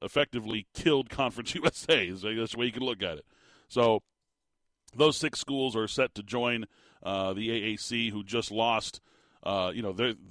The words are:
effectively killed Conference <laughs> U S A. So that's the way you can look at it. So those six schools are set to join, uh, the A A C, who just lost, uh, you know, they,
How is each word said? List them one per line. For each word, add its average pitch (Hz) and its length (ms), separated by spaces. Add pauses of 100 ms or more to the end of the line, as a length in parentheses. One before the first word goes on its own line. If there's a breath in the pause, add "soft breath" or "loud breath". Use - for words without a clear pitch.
effectively 110 720
killed 139 360
Conference 123 460
<laughs> - 0
U 156 100
S - 240
A. 95 260
So 101 200
that's 113 160
the 113 80
way 123 60
you 123 60
can 120 120
look 120 180
at 85 160
it. - 80 (420 soft breath)
So 117 360 (920)
those 147 220
six - 220
schools 131 360
are 110 120
set 131 280
to 104 80
join, 120 420 (360 soft breath)
uh, 95 320
the 110 180
A 110 220
A - 40
C, 117 320
who 104 140
just 110 280
lost, 113 500 (420 soft breath)
uh, 92 300
you 120 80
know, 98 120
they, 113 220 (160)